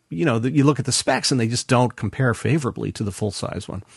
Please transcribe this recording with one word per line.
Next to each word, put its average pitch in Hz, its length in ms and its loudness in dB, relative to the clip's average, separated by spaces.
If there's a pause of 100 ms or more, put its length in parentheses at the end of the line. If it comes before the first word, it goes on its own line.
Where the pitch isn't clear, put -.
(120)
you 165 140 -2
know, 117 160 2
the, 123 100 0
you 143 140 4
look 143 160 4
at - 60 -4
the - 60 -2
specs - 380 0
and 135 100 2
they 113 60 2
just 117 220 -4
don't 123 260 4
compare 117 400 0
favorably 113 580 -2
to 117 120 -4
the 98 80 -4
full-size - 560 -6
one." - 160 -10 (120)